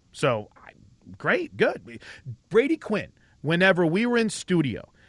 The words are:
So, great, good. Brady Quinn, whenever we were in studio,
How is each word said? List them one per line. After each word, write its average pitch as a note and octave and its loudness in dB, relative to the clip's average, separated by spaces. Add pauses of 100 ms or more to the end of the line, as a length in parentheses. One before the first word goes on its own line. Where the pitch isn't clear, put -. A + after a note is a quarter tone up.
(120)
So, A2+ -2 (680)
great, F3+ -4
good. - -2 (500)
Brady C#4 2
Quinn, G3 -6 (300)
whenever F3 4
we F#3 2
were A#3+ 0
in A3+ 2
studio, C#3+ -2 (220)